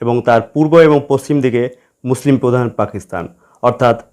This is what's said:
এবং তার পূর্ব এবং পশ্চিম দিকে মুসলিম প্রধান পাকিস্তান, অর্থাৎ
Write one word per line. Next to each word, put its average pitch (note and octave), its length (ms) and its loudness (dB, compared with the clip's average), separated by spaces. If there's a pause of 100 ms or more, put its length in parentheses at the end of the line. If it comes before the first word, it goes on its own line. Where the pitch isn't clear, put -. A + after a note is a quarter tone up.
এবং A#2+ 200 -2
তার A#2 200 2
পূর্ব D3+ 360 -2
এবং D3+ 300 4
পশ্চিম C#3 340 -2
দিকে B2 280 -2 (360)
মুসলিম B2+ 320 0
প্রধান B2 320 0
পাকিস্তান, F#2+ 580 -8 (340)
অর্থাৎ A#2+ 360 0 (160)